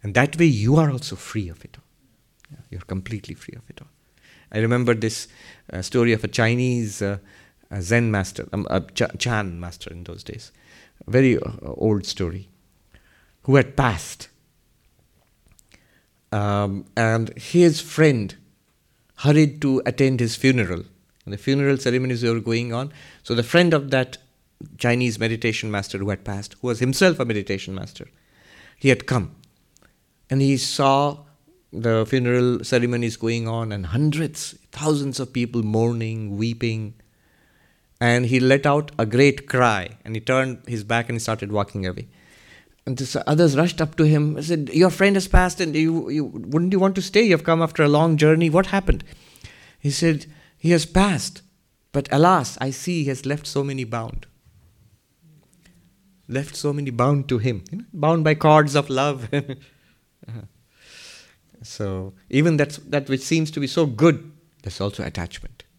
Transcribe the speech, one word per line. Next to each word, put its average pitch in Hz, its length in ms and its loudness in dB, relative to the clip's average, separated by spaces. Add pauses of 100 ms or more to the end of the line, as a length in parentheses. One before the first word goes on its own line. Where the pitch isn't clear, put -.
And 101 140 -8
that 151 240 2
way 170 80 6
you 120 300 4
are 156 160 4
also 117 240 -8
free 98 320 -8
of - 160 -18
it - 120 -20
all. - 80 -20 (680)
Yeah, 143 60 -20 (120)
you're 90 120 -12
completely 95 520 -10
free - 220 -18
of 113 120 -20
it - 120 -20
all. - 80 -20 (640)
I 107 60 -4
remember 120 360 2
this, 110 320 -4 (460)
uh, 92 100 -8
story 117 300 2
of 107 100 0
a 104 60 -6
Chinese, 120 760 -2
uh, 98 160 -4 (540)
uh, 98 80 -6
Zen 113 320 0
master, - 400 -4
um, 98 180 -4
a 92 120 0
Ch-, - 360 -4
Chan 104 400 -4
master 87 320 -14
in 87 140 -16
those 87 180 -16
days. - 300 -16 (560)
A - 20 -10
very, 127 260 4
uh, - 140 -4 (120)
old 101 440 -2
story. 90 420 -6 (920)
Who 135 140 4
had 139 200 2
passed. 117 520 -4 (2000)
Um, 101 480 -2 (120)
and 113 420 0
his 170 420 4
friend 131 540 0 (880)
hurried 151 380 4
to 131 240 0
attend 131 340 0
his 117 160 -2
funeral. 101 480 0 (400)
And 101 100 -12
the 101 40 -12
funeral 139 400 0
ceremonies 127 440 -2
were 117 180 0
going 117 320 -2
on. 131 200 -6 (300)
So 120 120 -4
the 117 180 0
friend 170 220 6
of 139 160 -2
that 131 280 -2 (600)
Chinese 120 400 0
meditation 113 520 -2
master 101 280 -6
who 98 120 -4
had 95 140 -6
passed, 101 360 -10
who 123 80 -4
was 117 120 -2
himself 135 400 2
a 123 40 0
meditation 98 500 -4
master, - 340 -14 (680)
he 135 140 2
had 120 160 2
come. 98 280 -4 (960)
And 135 100 0
he 139 160 4
saw 143 640 0 (540)
the 113 340 0
funeral 123 580 0
ceremonies 120 520 -2
going 113 320 -4
on 113 240 -4
and 101 140 -6
hundreds, 151 720 -2 (160)
thousands 143 480 -2
of 123 120 -8
people 117 300 -2
mourning, 113 720 -2
weeping. 113 580 -4 (1040)
And 120 260 2
he 127 140 2
let 135 260 4
out 147 320 0
a 113 80 0
great 135 420 2
cry 110 560 0
and 110 100 -10
he 110 60 -4
turned 131 460 -2
his 113 180 -8
back 117 240 -2
and 117 80 -4
he 113 40 -4
started 110 320 -4
walking 101 340 -4
away. 95 220 -8 (760)
And 131 100 -4
this, 135 200 -6 (100)
others 151 300 4
rushed 170 240 0
up 156 160 -4
to 160 80 4
him 151 320 2
and 143 80 -8
said, 156 280 -2
"Your 180 180 6
friend 196 260 2
has 190 100 -2
passed 185 340 4
and 160 140 -2
you, 160 340 2
you, 147 160 -2
wouldn't 147 480 -2
you 196 60 2
want 190 160 4
to 190 80 -2
stay? 208 200 2
You've 175 200 4
come 165 180 2
after 160 220 0
a 147 60 6
long 156 280 4
journey. 160 320 6
What 180 180 4
happened?" 190 360 0 (760)
He 143 120 -2
said, 156 360 0 (300)
"He 160 140 0
has 165 160 4
passed, 185 560 0 (480)
but 139 220 -4
alas, 160 480 4
I 131 100 -4
see 165 320 -4
he 139 60 -2
has 131 180 -6
left 147 200 -4
so 143 180 -2
many 135 180 -6
bound." 113 440 -8 (2000)
Left 135 260 -6
so 147 180 -4
many 143 180 -4
bound 135 380 0
to 123 100 0
him, 110 320 -4
you 185 80 -10
know, 240 140 -12
bound 160 300 0
by 151 120 2
cords 151 420 4
of 143 120 0
love. 135 440 -2
<laughs> 143 100 0 (2250)
So 95 480 -8 (160)
even 156 260 2
that's, 147 220 -2
that 139 300 -6
which 135 140 -2
seems 160 300 0
to 147 80 -6
be 139 60 -2
so 160 200 0
good, 135 460 2 (300)
there's - 180 -12
also 101 240 -6
attachment. - 600 -10 (140)